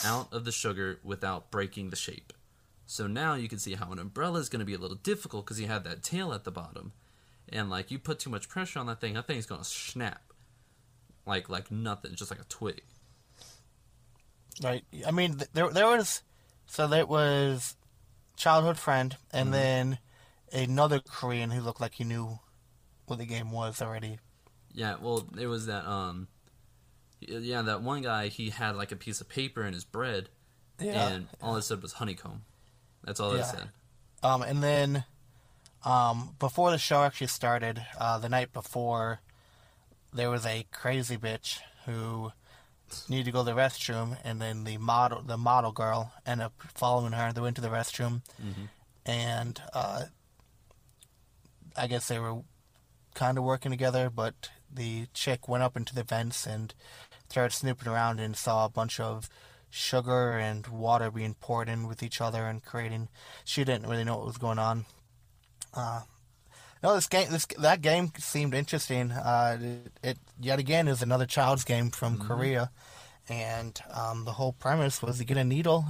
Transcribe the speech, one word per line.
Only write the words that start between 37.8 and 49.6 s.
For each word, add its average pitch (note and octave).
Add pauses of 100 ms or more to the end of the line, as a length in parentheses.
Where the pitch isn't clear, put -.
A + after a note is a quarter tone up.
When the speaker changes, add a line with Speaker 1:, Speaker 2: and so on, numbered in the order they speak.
Speaker 2:
uh, A#2
the A#2
night B2
before, A#2 (920)
there A#2+
was A#2+
a A2+
crazy B2
bitch A2 (280)
who A2+ (760)
needed C3
to B2
go B2
to A#2+
the A2+
restroom, A#2
and A2+
then A2
the A2
model, A#2
the A#2+
model A#2+
girl A2+ (140)
ended A#2+
up A2+ (200)
following B2
her. A#2
They A#2
went A#2+
to B2
the A#2
restroom, A#2 (200)
Speaker 1:
Mm-hmm. G2 (420)
Speaker 2:
and, A#2 (100)